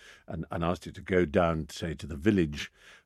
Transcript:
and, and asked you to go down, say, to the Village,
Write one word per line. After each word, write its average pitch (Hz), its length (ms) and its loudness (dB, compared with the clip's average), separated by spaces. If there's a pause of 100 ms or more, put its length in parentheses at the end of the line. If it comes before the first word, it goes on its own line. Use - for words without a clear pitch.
(260)
and, - 240 -8
and 85 140 -4
asked 87 220 -2
you 85 80 -10
to - 80 -14
go 90 240 4
down, 80 440 2
say, 80 260 -6
to - 120 -12
the 71 80 -8
Village, 80 560 2 (340)